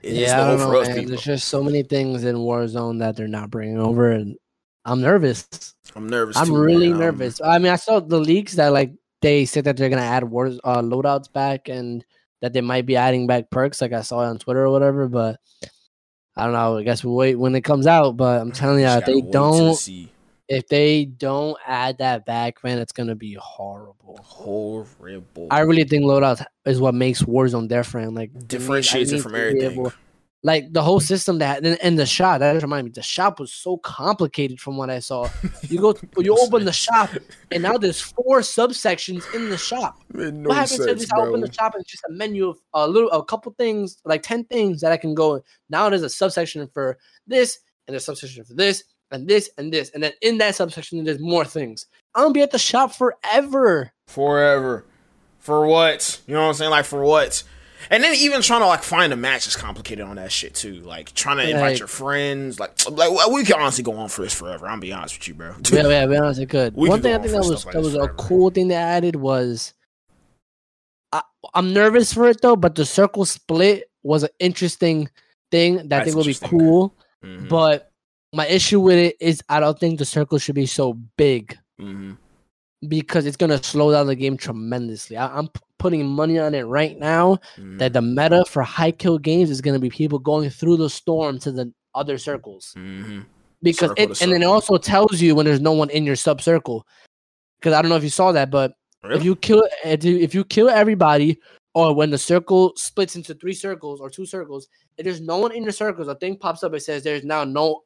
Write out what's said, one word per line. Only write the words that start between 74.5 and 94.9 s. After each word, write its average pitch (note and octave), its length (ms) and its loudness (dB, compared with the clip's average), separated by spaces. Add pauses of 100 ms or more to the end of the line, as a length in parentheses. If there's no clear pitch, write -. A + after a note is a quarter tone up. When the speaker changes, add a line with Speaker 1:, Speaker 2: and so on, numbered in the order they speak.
Speaker 2:
thing F3 240 4
that F3 80 -4
I D3+ 40 -16
Speaker 1:
That's C#3 180 2
Speaker 2:
think D#3 100 0
will D#3 80 2
be D3 80 2
Speaker 1:
interesting. - 180 -8 (100)
Speaker 2:
cool. E3+ 360 4 (280)
Speaker 1:
Mm-hmm. F#2+ 240 -14
Speaker 2:
But D#3 440 2 (420)
my D3+ 140 -2
issue F#3+ 320 2
with F#3 180 6
it F3 220 4
is E3 300 0
I D3+ 100 2
don't D3+ 200 2
think E3 200 0
the C#3+ 60 -2
circle D3+ 320 -2
should C#3 180 -2
be C#3 100 0
so B2+ 280 -2 (240)
big. B2+ 400 2 (220)
Speaker 1:
Mm-hmm. G2 340 -14 (720)
Speaker 2:
Because D#3 380 -2
it's C#3 120 -6
gonna D#3 260 2
slow D3 280 2
down D3 160 4
the C3+ 80 -2
game C3+ 220 -2
tremendously. A2+ 800 -8
I, B2+ 200 -6
I'm D#3 100 -6
p-, - 120 -16 (200)
putting E3 260 0
money D#3 320 0
on D3+ 160 0
it C3+ 100 -4
right C#3+ 360 -2
now E3 360 4 (220)
Speaker 1:
Mm-hmm. G2 200 -18
Speaker 2:
that B2+ 160 0
the B2+ 80 2
meta D#3 440 4
for - 180 -4
high E3 280 -2
kill E3 260 0
games D#3+ 320 2
is C3 120 -4
gonna C#3 180 0
be B2+ 100 -2
people D3 300 -2
going D3 300 -2
through E3 280 2
the D#3 120 0
storm D#3 500 -4
to C#3 120 -6
the B2+ 220 -8 (220)
other C#3+ 220 -4
circles. A#2 600 -12
Speaker 1:
Mm-hmm. G2 440 -14 (420)
Speaker 2:
Because E3+ 260 2
Speaker 1:
Circle G#3+ 220 2
Speaker 2:
it, G3 40 -10
Speaker 1:
to - 80 -2
Speaker 2:
and F3+ 100 2
then E3+ 80 2
it F3 40 4
Speaker 1:
circle. F#3 80 6
Speaker 2:
also G#3 240 4
tells G3+ 440 2